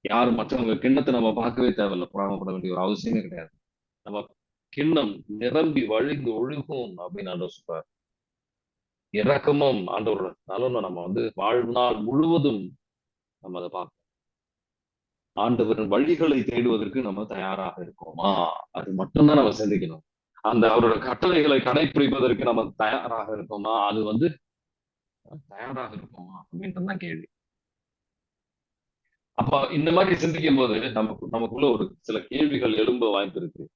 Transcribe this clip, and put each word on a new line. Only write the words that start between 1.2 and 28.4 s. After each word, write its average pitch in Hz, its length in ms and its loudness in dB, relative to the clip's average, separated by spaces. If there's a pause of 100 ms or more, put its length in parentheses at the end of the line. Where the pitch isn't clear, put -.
பார்க்கவே 117 360 0
தேவையில்ல, 98 440 -2
பொறாமைப்பட 98 380 -4
வேண்டிய 92 260 -6
ஒரு 90 40 -2
அவசியமே 104 400 -2
கிடையாது. 82 280 -12 (520)
நம்ம 104 260 -10 (420)
கிண்ணம் 139 580 0
நிரம்பி 127 580 0
வழிந்து 123 480 -2
ஒழுகும் 127 640 -6
அப்படின்னு 90 320 -10
ஆண்டவர் 90 280 -8
சொல்றார். 80 300 -10 (1300)
இரக்கமும் 139 680 2
ஆண்டவரோட 98 460 -2 (100)
நலனும் 120 380 -2
நம்ம 92 200 -6
வந்து 113 340 -4
வாழ்நாள் 120 600 2
முழுவதும் 135 800 0 (640)
நம்ம 90 160 -12
அதை 87 120 -8
பார்ப்போம். 87 280 -10 (1400)
ஆண்டவரின் 110 540 0
வழிகளை 147 520 2
தேடுவதற்கு 117 580 0
நம்ம 104 240 -6
தயாராக 95 580 -6
இருக்கோமா? 85 680 -2 (220)
அது - 220 -8
மட்டும்தான் 147 420 6
நம்ம 117 220 4
சிந்திக்கணும். 101 460 -2 (380)
அந்த 117 260 4
அவரோட 113 320 6
கட்டளைகளை 147 600 2
கடைபிடிப்பதற்கு 127 840 2
நம்ம 113 340 0
தயாராக 110 600 -2
இருக்கோமா? 101 500 -2
அது 107 160 0
வந்து 123 360 0 (1080)
தயாராக 120 480 -12
இருக்கோமா 92 440 -18
அப்படின்றதுதான் 175 580 -8
கேள்வி. 165 300 -10 (2000)